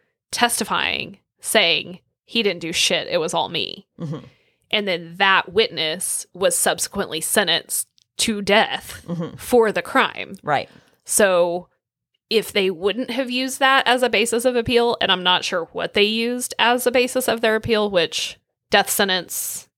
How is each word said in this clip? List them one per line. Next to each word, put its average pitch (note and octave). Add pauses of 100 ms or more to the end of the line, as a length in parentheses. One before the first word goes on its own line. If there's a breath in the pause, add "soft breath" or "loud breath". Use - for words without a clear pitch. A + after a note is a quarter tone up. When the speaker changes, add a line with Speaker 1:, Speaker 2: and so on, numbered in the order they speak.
(320)
Speaker 1:
testifying, - (200)
saying, F3 (260)
"He A#3
didn't E3+
do D#3+
shit. -
It F3
was E3
all E3
me." - (120)
Speaker 2:
Mm-hmm. D3+ (460 soft breath)
Speaker 1:
And G#3
then E3+
that F#3+
witness E3+
was F3+
subsequently E3
sentenced - (300)
to G#3
death G3
Speaker 2:
Mm-hmm. E3+
Speaker 1:
for A3+
the F3+
crime. -
Speaker 2:
Right. C#3 (360 soft breath)
Speaker 1:
So F3+ (600)
if G#3+
they G3
wouldn't G3
have B3
used B3+
that C4+
as B3
a B3
basis A3+
of B3
appeal, A#3
and -
I'm F3+
not F3+
sure F3
what E3+
they G#3
used A#3
as A#3+
a B3
basis B3+
of A3+
their A3
appeal, G#3+
which - (320)
death G3+
sentence - (100)